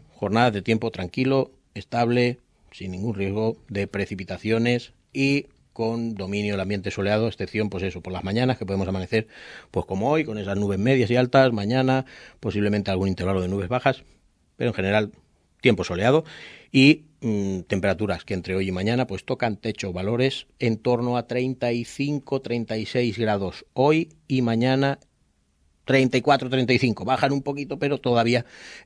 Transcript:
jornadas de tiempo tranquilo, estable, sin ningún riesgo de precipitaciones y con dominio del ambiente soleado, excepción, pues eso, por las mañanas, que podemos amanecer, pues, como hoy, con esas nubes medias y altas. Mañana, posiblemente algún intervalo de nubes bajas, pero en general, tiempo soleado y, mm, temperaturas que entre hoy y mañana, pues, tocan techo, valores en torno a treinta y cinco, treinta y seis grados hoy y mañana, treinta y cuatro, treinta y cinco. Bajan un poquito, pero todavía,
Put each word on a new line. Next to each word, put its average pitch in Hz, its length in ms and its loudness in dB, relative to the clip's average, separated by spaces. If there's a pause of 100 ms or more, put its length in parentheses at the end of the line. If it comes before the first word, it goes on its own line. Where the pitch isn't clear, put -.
(160)
jornadas 113 360 2
de 101 120 -4
tiempo 113 280 0
tranquilo, 131 600 -2 (240)
estable, 120 640 0 (320)
sin 95 200 -12
ningún 98 240 -6
riesgo 101 400 -2 (140)
de 101 180 -4
precipitaciones 107 1040 -2 (220)
y 139 320 0 (260)
con 113 440 -4
dominio 101 380 -4
del 98 80 -2
ambiente 95 300 -4
soleado, 107 360 0
excepción, 107 420 -4
pues 95 140 -4
eso, 90 180 -6
por 92 100 -10
las 90 120 -6
mañanas, 117 340 0
que - 80 -8
podemos 98 220 -2
amanecer, 95 400 -2 (420)
pues, - 160 -4
como 98 240 -2
hoy, 156 160 0
con 107 120 -8
esas 98 200 -4
nubes 101 220 0
medias 120 300 4
y 120 60 2
altas. 127 380 6
Mañana, 131 520 2 (340)
posiblemente 104 520 0
algún 95 160 0
intervalo 95 340 0
de 90 60 -4
nubes 92 220 -4
bajas, 127 340 0 (540)
pero 120 140 0
en - 20 -8
general, 101 380 2 (500)
tiempo 101 220 4
soleado 117 420 2 (460)
y, 139 320 8 (180)
mm, 98 400 -2
temperaturas 95 640 -2
que - 80 -6
entre 92 220 -4
hoy 95 140 -2
y - 20 -2
mañana, 113 360 0
pues, 95 160 -8
tocan 113 340 -2
techo, 101 360 -6
valores 117 540 -2 (120)
en 113 180 0
torno 123 400 0
a 117 100 -4
treinta 127 440 -2
y 120 140 -2
cinco, 139 560 -4
treinta 117 360 -4
y 110 80 -4
seis 120 320 0
grados 101 560 -2
hoy 156 360 2 (180)
y 131 140 2
mañana, 131 580 2 (840)
treinta 131 320 4
y 120 40 2
cuatro, 135 280 2
treinta 127 240 2
y 117 60 4
cinco. 110 260 0
Bajan 131 260 2
un 139 120 -2
poquito, 143 360 -6
pero 143 200 -2
todavía, 120 460 2 (400)